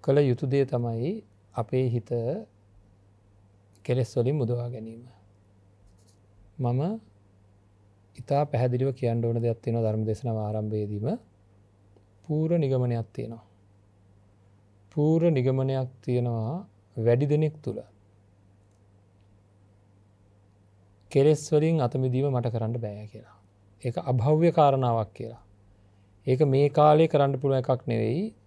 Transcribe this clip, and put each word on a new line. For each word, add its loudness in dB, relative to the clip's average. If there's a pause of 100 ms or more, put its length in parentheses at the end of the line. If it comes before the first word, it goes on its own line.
කළ 4
යුතු 2
දේ 2
තමයි -4 (420)
අපේ -2
හිත -2 (1700)
කෙලෙස් -2
වලින් 0
මුදවා -2
ගැනීම. -14 (1500)
මම -2 (1400)
ඉතා -2
පැහැදිලිව 0
කියන්න -2
ඕන 0
දෙයක් -2
තියෙනවා -2
ධර්ම 0
දේශනාව -4
ආරම්භයේදීම. -4 (1120)
පූර්ව -2
නිගමනයක් 0
තියෙනවා. -12 (1400)
පූර්ව 2
නිගමනයක් 0 (100)
තියෙනවා -4 (300)
වැඩි 2
දෙනෙක් 0
තුළ. -8 (3250)
කෙලෙස් 4
වලින් 2
අත -2
මිදීම 0
මට -2
කරන්න -4
බෑ -10
කියලා. -20 (460)
ඒක -4
අභව්‍ය 2
කාරණාවක් 2
කියලා. -14 (840)
ඒක 2
මේ 4
කාලේ 6
කරන්න 2
පුළුවන් 0
එකක් -2
නෙවෙයි. -2 (120)